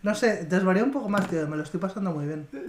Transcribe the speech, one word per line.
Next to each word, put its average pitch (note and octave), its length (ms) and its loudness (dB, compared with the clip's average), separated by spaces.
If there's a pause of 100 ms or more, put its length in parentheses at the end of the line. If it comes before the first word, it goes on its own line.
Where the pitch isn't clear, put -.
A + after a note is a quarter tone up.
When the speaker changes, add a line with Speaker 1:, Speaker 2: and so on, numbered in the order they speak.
Speaker 1:
no G3+ 140 0
sé, G3+ 300 2
desvarié F#3 360 4
un C4+ 80 4
poco B3+ 180 -4
más, G3 200 2
tío, D#3+ 180 0
me D3+ 100 -4
lo D3+ 60 -2
estoy D#3+ 160 -6
pasando F#3+ 320 -2
muy D3 160 -4
bien. D3+ 260 -6
Speaker 2:
Eh, C4+ 160 -12